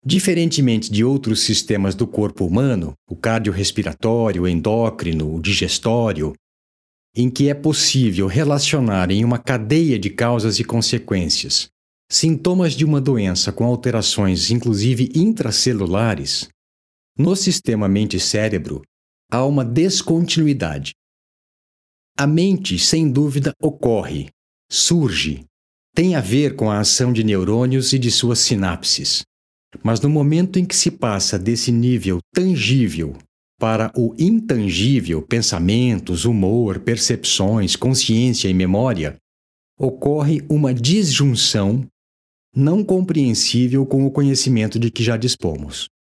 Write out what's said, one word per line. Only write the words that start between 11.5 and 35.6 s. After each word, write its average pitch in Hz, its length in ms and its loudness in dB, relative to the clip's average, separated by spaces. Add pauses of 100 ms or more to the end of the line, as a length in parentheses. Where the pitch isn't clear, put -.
sintomas 165 680 2
de 139 100 0
uma 151 160 2
doença 104 500 0
com 117 140 -2
alterações, 110 880 0
inclusive 120 600 0
intracelulares, 110 1400 0 (680)
no 160 160 2
sistema 120 540 0
mente-cérebro, 98 960 -2 (460)
há 123 160 0
uma 143 200 0
descontinuidade. 151 1300 0 (1200)
A 143 120 0
mente, 175 500 0
sem 160 320 2
dúvida, 143 500 0
ocorre, 95 680 -2 (400)
surge, 87 720 0 (520)
tem 175 180 2
a 139 60 0
ver 139 340 0
com 110 160 0
a 104 80 0
ação 120 340 2
de 110 120 0
neurônios 113 680 0
e 135 60 2
de 120 140 0
suas 120 260 0
sinapses. - 840 -2 (580)
Mas 113 180 0
no 143 80 2
momento 156 520 2
em 180 40 2
que 185 120 -4
se - 160 0
passa 104 440 -2
desse 113 360 -2
nível 110 480 2 (120)
tangível 110 840 0 (420)
para 110 380 0
o 117 200 0
intangível, 113 1040 0
pensamentos, 104 1040 0